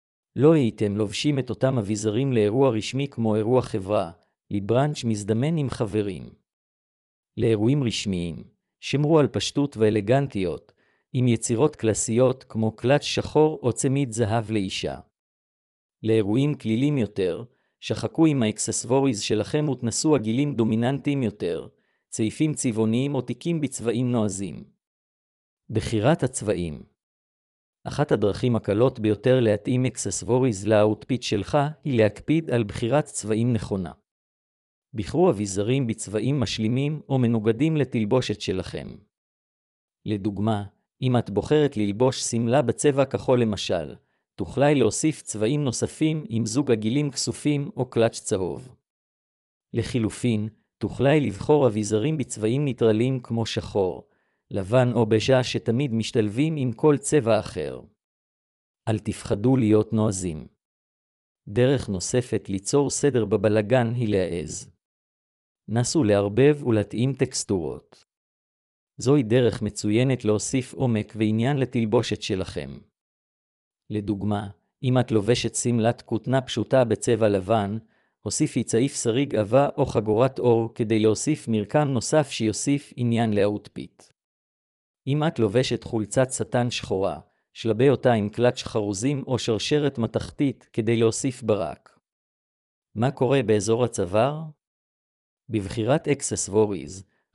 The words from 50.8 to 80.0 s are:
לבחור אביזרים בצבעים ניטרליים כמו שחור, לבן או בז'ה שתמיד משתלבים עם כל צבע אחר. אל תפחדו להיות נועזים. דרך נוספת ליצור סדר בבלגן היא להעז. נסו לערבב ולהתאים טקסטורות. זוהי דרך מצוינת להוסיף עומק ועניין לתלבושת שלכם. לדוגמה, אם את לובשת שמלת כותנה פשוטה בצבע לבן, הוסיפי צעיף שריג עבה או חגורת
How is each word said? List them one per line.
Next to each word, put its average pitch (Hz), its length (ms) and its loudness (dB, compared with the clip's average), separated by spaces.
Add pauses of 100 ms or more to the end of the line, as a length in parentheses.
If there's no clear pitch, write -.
לבחור 135 480 2
אביזרים 107 500 0
בצבעים 123 480 -2
ניטרליים 120 540 2
כמו 113 260 -4
שחור, 95 640 -4 (420)
לבן 110 420 2
או 113 120 4
בז'ה 113 380 4
שתמיד 123 500 -2
משתלבים 113 640 0
עם 127 160 -2
כל 147 240 4
צבע 113 420 2
אחר. 67 420 -8 (1080)
אל 107 120 0
תפחדו 117 580 0
להיות 107 360 4
נועזים. 95 540 -2 (1000)
דרך 123 420 2
נוספת 101 600 -2
ליצור 135 400 0
סדר 127 360 0
בבלגן 107 680 2
היא 120 140 -2
להעז. 87 640 -4 (960)
נסו 120 360 0
לערבב 107 640 2
ולהתאים 110 460 0
טקסטורות. 80 920 -4 (920)
זוהי 131 260 4
דרך 113 380 2
מצוינת 107 640 0
להוסיף 107 480 -2
עומק 113 420 -2
ועניין 110 420 2
לתלבושת 117 640 0
שלכם. 76 560 -6 (1120)
לדוגמה, 104 600 -4 (340)
אם 127 160 4
את 120 120 0
לובשת 110 440 2
שמלת 120 460 0
כותנה 123 400 -2
פשוטה 127 420 0
בצבע 110 460 2
לבן, 101 480 0 (440)
הוסיפי 127 420 -2
צעיף 117 400 0
שריג 127 320 0
עבה 110 420 4
או 135 80 2
חגורת 113 540 0